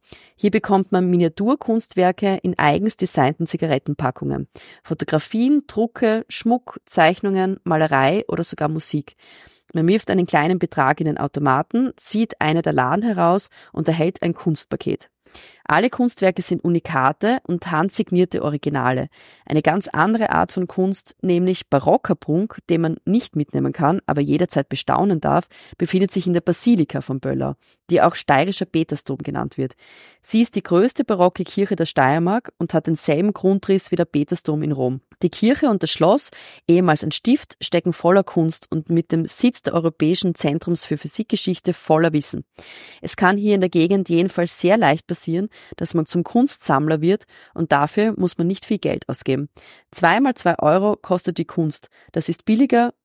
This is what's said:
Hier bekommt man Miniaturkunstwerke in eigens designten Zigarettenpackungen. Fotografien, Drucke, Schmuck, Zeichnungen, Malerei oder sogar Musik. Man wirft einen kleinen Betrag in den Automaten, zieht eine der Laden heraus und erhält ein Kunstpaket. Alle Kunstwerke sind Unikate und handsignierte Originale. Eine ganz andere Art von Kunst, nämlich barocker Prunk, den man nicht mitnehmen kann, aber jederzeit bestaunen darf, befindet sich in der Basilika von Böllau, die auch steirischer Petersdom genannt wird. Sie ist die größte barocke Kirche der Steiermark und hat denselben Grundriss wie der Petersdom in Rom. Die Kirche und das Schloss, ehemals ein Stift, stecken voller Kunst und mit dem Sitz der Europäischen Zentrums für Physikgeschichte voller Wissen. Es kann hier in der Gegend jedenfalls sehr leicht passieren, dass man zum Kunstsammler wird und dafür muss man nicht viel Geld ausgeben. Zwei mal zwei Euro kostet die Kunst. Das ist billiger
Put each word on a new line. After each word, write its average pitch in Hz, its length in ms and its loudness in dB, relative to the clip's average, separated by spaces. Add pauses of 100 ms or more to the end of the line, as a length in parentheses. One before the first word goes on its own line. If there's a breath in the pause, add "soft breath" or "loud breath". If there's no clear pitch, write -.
(380 loud breath)
Hier 196 140 2
bekommt 202 420 0
man 180 160 2
Miniaturkunstwerke 190 1300 0
in 185 140 -2
eigens 170 380 2
designten 156 500 0
Zigarettenpackungen. 139 1000 -4 (360 loud breath)
Fotografien, 247 840 0
Drucke, 220 600 -2
Schmuck, - 560 -4
Zeichnungen, 190 800 2
Malerei 156 640 2
oder 165 160 -4
sogar - 240 -4
Musik. 156 460 -6 (580 soft breath)
Man 165 140 0
wirft 208 240 0
einen 175 160 0
kleinen 165 320 2
Betrag 147 420 0
in 160 40 -2
den 151 120 -2
Automaten, 143 800 -2
zieht - 420 -4
eine 156 220 0
der 160 120 -2
Laden 143 300 0
heraus 185 460 0 (220 soft breath)
und - 180 -4
erhält 165 320 -2
ein 170 120 -2
Kunstpaket. - 760 -6 (560 loud breath)
Alle 190 240 2
Kunstwerke 196 520 0
sind - 220 -4
Unikate 165 760 0 (100)
und 175 240 -4
handsignierte 180 720 0
Originale. 139 640 -2 (380 soft breath)
Eine 151 160 0
ganz 175 260 0
andere 214 440 0
Art 175 200 2
von 180 160 -4
Kunst, - 540 -4
nämlich 180 480 0
barocker 156 460 2
Prunk, 180 420 -2 (120)
den 165 120 2
man 160 240 -2
nicht 220 320 -2
mitnehmen 139 340 -2
kann, 165 340 0
aber 147 140 -2
jederzeit 143 480 0
bestaunen 156 540 0
darf, 147 240 0 (320 loud breath)
befindet 185 340 0
sich 185 160 -2
in 175 60 2
der 170 80 2
Basilika 175 600 0
von 131 200 -6
Böllau, 135 320 -4 (360 soft breath)
die 165 120 4
auch 170 140 4
steirischer 165 500 0
Petersdom 151 540 -4
genannt 135 380 -6
wird. 131 160 -4 (480 soft breath)
Sie 220 200 2
ist - 140 0
die 202 80 -4
größte 214 420 2
barocke 180 400 0
Kirche 196 320 -2
der 165 80 0
Steiermark 165 720 0
und - 160 -6
hat 156 140 0
denselben 165 460 0
Grundriss 190 580 0
wie 180 40 -2
der 170 100 0
Petersdom 151 580 -2
in 151 100 -2
Rom. 131 260 -2 (220)
Die 175 80 2
Kirche 254 400 2
und 202 140 2
das 156 80 -2
Schloss, 196 400 2 (360 loud breath)
ehemals 170 380 4
ein 151 80 -4
Stift, - 480 -2
stecken 170 320 -2
voller 185 320 4
Kunst - 440 -2
und 160 200 -6
mit 170 240 0
dem 160 120 0
Sitz - 360 -2
der - 120 -6
Europäischen 165 640 0
Zentrums 165 480 -2
für 151 140 -4
Physikgeschichte - 760 -4
voller 165 400 2
Wissen. - 320 -2 (580 loud breath)
Es - 140 -6
kann 196 220 4
hier 208 180 2
in 190 60 2
der 185 80 2
Gegend 180 400 2
jedenfalls 170 500 0
sehr 185 160 4
leicht 160 320 2
passieren, 175 400 -4 (300 loud breath)
dass - 160 -8
man 160 140 0
zum 175 160 -2
Kunstsammler 156 760 0
wird 180 240 0 (300 soft breath)
und 165 180 -2
dafür 175 460 0
muss 180 200 -2
man 170 100 0
nicht 190 180 -4
viel 208 140 -2
Geld - 280 -4
ausgeben. 139 420 -4 (420 soft breath)
Zwei 180 280 2
mal 262 160 0
zwei 175 240 0
Euro 190 380 2
kostet 180 400 -4
die 170 80 -2
Kunst. - 420 -4 (240 soft breath)
Das - 160 -4
ist - 160 -6
billiger 240 500 2 (120)